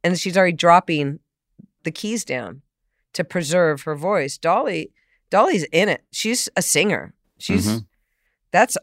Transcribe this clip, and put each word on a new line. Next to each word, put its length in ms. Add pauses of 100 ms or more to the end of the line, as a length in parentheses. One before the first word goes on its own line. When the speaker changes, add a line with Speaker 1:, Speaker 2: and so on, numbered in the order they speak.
Speaker 1:
And 160
she's 180
already 200
dropping 640 (640)
the 80
keys 320
down 380 (500)
to 100
preserve 600
her 120
voice. 420
Dolly, 540 (400)
Dolly's 420
in 160
it. 220
She's 460
a 60
singer. 520 (240)
She's, 300
Speaker 2:
Mm-hmm. 100 (720)
Speaker 1:
that's 320